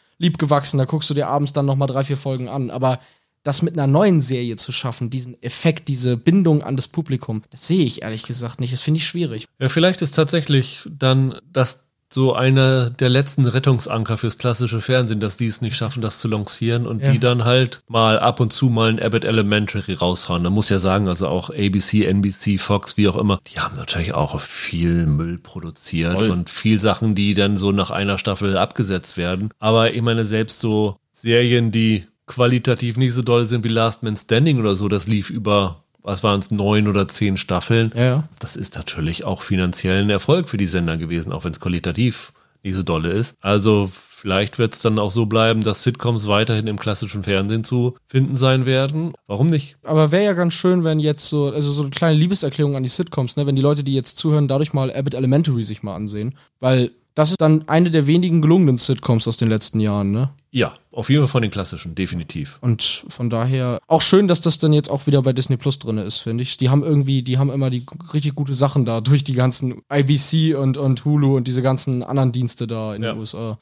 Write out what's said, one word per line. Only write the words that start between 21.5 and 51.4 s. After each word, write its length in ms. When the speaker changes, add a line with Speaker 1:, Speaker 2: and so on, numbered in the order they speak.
Speaker 2:
B 100
C, 260
N 160
B 100
C, 260
Fox, 380
wie 140
auch 80
immer, 220
die 80
haben 160
natürlich 380
auch 260
viel 680
Müll 320
produziert 760
Speaker 1:
Voll. 160
Speaker 2:
und 200
viel 300
Sachen, 360
die 180
dann 240
so 160
nach 160
einer 280
Staffel 380
abgesetzt 640
werden. 320
Aber 340
ich 100
meine, 220
selbst 360
so 360
Serien, 600
die 340
qualitativ 720
nicht 160
so 100
doll 220
sind 180
wie 60
Last 340
Man 120
Standing 440
oder 160
so, 120
das 200
lief 220
über, 540
was 220
waren's, 280
neun 360
oder 200
zehn 300
Staffeln. 580
Speaker 1:
Ja, 80
ja. 200
Speaker 2:
Das 160
ist 200
natürlich 480
auch 180
finanziell 600
ein 60
Erfolg 400
für 80
die 100
Sender 300
gewesen, 340
auch 140
wenn's 140
qualitativ 720
nicht 120
so 80
dolle 260
ist. 320
Also 520
vielleicht 640
wird's 220
dann 180
auch 120
so 160
bleiben, 340
dass 220
Sitcoms 440
weiterhin 400
im 120
klassischen 440
Fernsehen 400
zu 320
finden 280
sein 300
werden. 480
Warum 200
nicht? 360
Speaker 1:
Aber 280
wär 100
ja 120
ganz 220
schön, 280
wenn 160
jetzt 300
so, 220